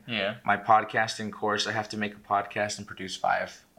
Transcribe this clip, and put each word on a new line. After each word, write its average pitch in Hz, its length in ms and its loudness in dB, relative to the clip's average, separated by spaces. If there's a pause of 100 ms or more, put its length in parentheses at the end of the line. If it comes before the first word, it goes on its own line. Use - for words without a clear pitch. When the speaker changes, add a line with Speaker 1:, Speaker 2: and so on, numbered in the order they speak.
Speaker 1:
Yeah. 107 380 -2
Speaker 2:
My 101 140 4
podcasting 110 760 2
course, 104 340 0
I 104 60 -2
have 107 180 -2
to 107 80 -8
make 104 160 -2
a - 60 -20
podcast 104 580 -2
and 104 80 -10
produce - 300 -10
five, 92 480 0 (160)